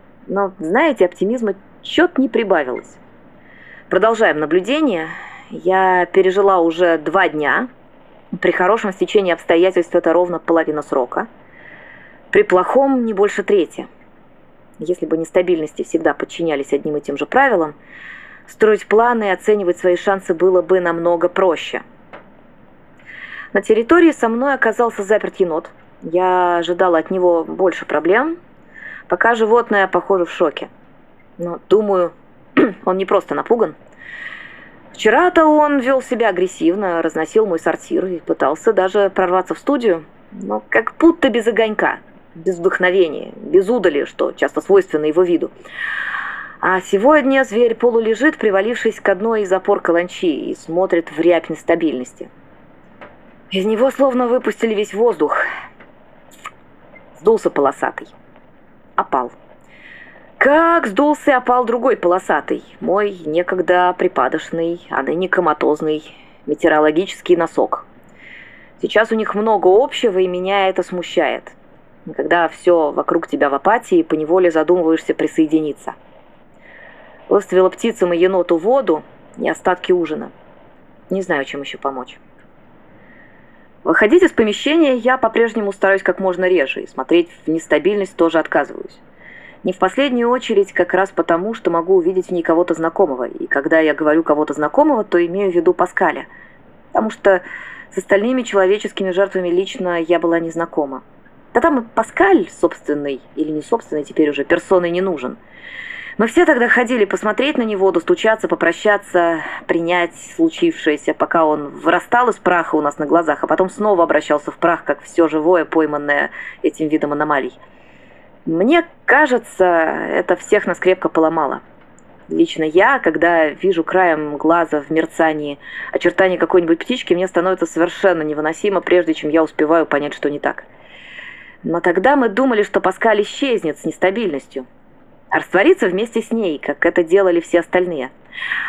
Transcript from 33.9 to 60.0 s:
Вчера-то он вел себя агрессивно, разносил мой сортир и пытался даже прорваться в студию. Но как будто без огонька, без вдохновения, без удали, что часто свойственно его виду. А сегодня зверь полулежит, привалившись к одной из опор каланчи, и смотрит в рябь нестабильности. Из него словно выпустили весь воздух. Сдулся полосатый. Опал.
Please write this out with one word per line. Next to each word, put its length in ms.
Вчера-то 540
он 340
вел 220
себя 260
агрессивно, 760
разносил 440
мой 120
сортир 500
и 120
пытался 540
даже 360
прорваться 440
в 60
студию. 440
Но 340
как 320
будто 300
без 180
огонька, 520
без 240
вдохновения, 800
без 320
удали, 340
что 300
часто 260
свойственно 460
его 180
виду. 260
А 220
сегодня 640
зверь 280
полулежит, 600
привалившись 640
к 80
одной 360
из 100
опор 260
каланчи, 460
и 300
смотрит 540
в 120
рябь 280
нестабильности. 800
Из 120
него 280
словно 360
выпустили 460
весь 200
воздух. 440
Сдулся 300
полосатый. 580
Опал. 360